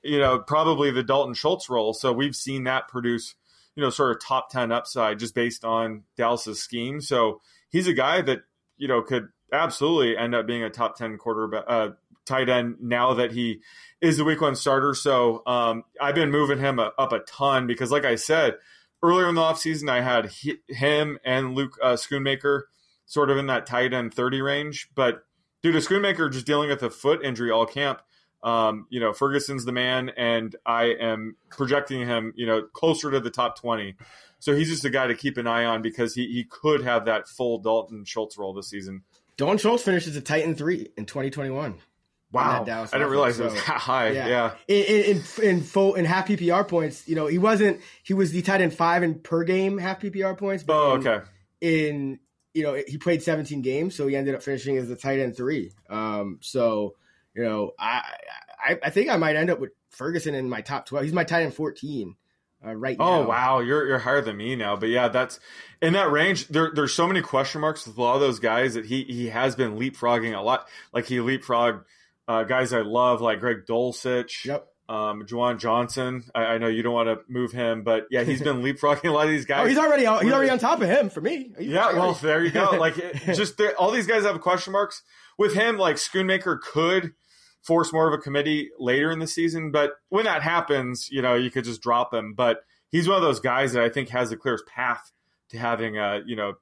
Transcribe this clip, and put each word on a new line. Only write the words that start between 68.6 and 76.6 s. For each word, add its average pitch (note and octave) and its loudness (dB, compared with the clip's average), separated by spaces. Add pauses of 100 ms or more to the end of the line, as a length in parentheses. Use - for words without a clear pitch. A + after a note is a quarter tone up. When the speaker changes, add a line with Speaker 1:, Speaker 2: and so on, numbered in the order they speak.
Speaker 1:
that A2+ -6
he, B2+ -4
he A#2+ -6
has B2 0
been A2+ -2
leapfrogging A#2+ 0
a G2 -6
lot. A#2+ 0 (240)
Like, A#2 -4
he B2+ -2
leapfrogged, A#2+ 0 (440)
uh, A2+ 2
guys B2+ 0
I A#2 2
love, A#2+ 4
like A2 0
Greg A2 -2
Dulcich, B2 -2
Speaker 2:
Yep. C#3+ -6 (220)
Speaker 1:
um, G#2+ -4
Juwan A#2+ -2
Johnson. A#2+ -2 (120)
I, A2+ 2
I A#2 0
know A#2 0